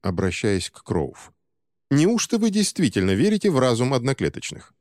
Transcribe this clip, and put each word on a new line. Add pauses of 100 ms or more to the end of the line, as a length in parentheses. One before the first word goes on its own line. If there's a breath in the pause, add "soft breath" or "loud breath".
обращаясь
к
Кроув, (560)
«неужто
вы
действительно
верите
в
разум
одноклеточных?»